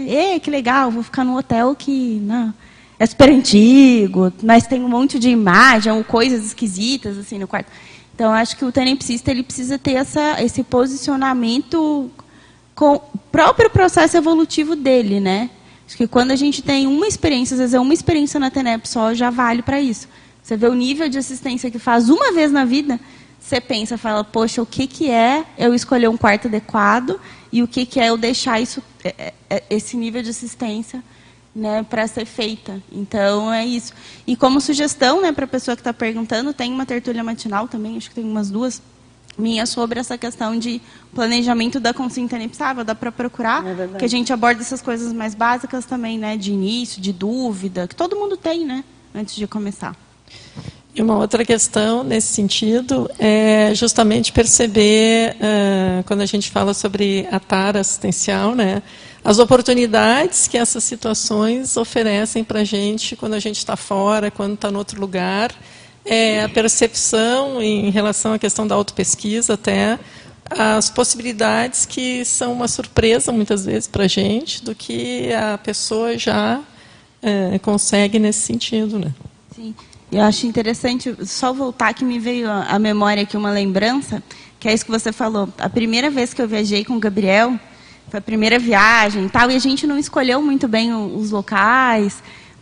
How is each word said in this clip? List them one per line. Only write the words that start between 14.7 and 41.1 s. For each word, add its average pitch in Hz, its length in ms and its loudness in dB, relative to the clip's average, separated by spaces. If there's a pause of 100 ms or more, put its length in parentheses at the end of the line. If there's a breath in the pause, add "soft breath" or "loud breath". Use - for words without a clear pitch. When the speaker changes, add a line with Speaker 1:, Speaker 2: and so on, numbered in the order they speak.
Speaker 1:
dele, 247 440 2
né? 196 300 0 (360 soft breath)
Acho - 120 -20
que 233 100 0
quando 254 240 2
a 277 40 2
gente 277 260 0
tem 269 260 0
uma 302 200 2
experiência, 269 480 -2
às 247 40 0
vezes 254 140 0
é 254 60 4
uma 262 140 2
experiência 294 460 0
na 262 100 0
tenep 240 380 -2
só, 226 260 0
já 240 160 0
vale 240 320 0
pra 277 200 -2
isso. 247 260 -4 (340 soft breath)
Você - 140 -6
vê 226 120 2
o 247 60 2
nível 277 360 0
de 262 80 -4
assistência 254 520 -6
que 226 100 -8
faz 233 300 4
uma 466 220 4
vez 311 200 4
na 277 120 4
vida, 262 360 0 (400 loud breath)
você 254 200 -2
pensa, 226 380 -6
fala, 220 260 -2
"Poxa, 226 380 -2
o 233 40 -2
que - 200 -4
que 294 240 -2
é 247 360 2 (120)
eu 240 160 4
escolher 240 340 2
um 226 100 0
quarto 214 300 2
adequado 220 720 0 (320 loud breath)
e 240 120 2
o 233 40 0
que 254 180 -2
que 254 140 -4
é 233 100 4
eu 233 80 2
deixar 233 420 -2
isso, 247 240 -6 (200)
é, - 140 -6
é, - 160 -12 (160)
é, 190 200 -4
esse 220 280 -4
nível 226 240 -6
de 226 80 -8
assistência, 226 720 -10 (540 soft breath)
né, 214 340 -4
pra 226 160 -2
ser 226 200 -8
feita." 214 540 -8 (120)
Então, 202 600 -2
é 226 140 -2
isso. 240 260 -6 (360 loud breath)
E 247 80 0
como 262 260 2
sugestão, 294 600 0
né, 339 100 2
pra 269 160 -4
pessoa 247 280 -4
que - 60 -14
tá 240 100 -6
perguntando, 226 640 -4
tem 247 180 -6
uma 262 140 -4
tertúlia 240 380 -4
matinal 226 440 -6
também, 226 300 -8
acho 220 120 -12
que - 60 -16
tem 233 80 -8
umas 214 280 -4
duas, 240 300 -4 (560)
minha 226 280 -2
sobre 233 360 -4
essa 247 160 -8
questão 233 420 -6
de 233 220 -6 (340 loud breath)